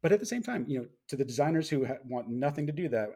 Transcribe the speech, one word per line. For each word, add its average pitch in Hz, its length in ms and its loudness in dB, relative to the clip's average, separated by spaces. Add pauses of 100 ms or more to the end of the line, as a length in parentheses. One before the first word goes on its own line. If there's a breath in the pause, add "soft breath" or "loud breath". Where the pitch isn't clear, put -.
But 165 100 6
at 202 80 6
the 240 60 -6
same 240 160 -4
time, 233 260 -4
you 135 120 -2
know, 120 60 -6 (220)
to 139 80 -6
the 131 80 2
designers 151 460 2
who 135 160 2
ha-, 131 80 -2 (100)
want 123 240 -6
nothing 143 380 0
to 151 60 -2
do 165 180 -2
that, 110 260 2